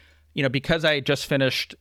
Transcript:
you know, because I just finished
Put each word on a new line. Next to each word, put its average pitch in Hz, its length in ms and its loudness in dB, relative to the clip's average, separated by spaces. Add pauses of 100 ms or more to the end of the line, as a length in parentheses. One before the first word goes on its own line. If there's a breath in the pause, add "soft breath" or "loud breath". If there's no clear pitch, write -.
(320 soft breath)
you 147 100 -2
know, 135 60 2
because 147 360 0
I 151 160 2
just 135 260 -2
finished 135 540 0